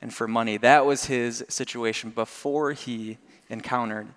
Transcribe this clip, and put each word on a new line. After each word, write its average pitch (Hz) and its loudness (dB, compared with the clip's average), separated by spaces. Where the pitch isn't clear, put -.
and 117 -12
for 117 -2
money. 113 0
That 135 8
was 139 2
his 120 -2
situation 117 -4
before 143 -2
he 110 -8
encountered 110 -4